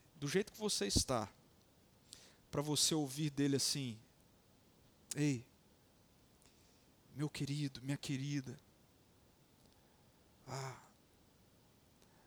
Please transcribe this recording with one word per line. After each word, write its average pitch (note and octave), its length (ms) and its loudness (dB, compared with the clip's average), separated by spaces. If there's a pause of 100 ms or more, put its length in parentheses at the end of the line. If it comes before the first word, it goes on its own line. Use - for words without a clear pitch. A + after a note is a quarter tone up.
(160)
do C#3+ 120 -4
jeito E3+ 240 2
que - 60 -18
você G3+ 300 0
está, A#2+ 440 2 (1160)
pra D3 120 -2
você D3+ 340 2
ouvir D3 340 0
dele C#3 260 4
assim: B2+ 440 0 (1160)
"Ei, C#3+ 300 2 (1700)
meu D3 140 -2
querido, C#3 520 -2
minha C#3 160 -2
querida, C#3 640 -2 (1900)
ah, C3 340 -8 (1500)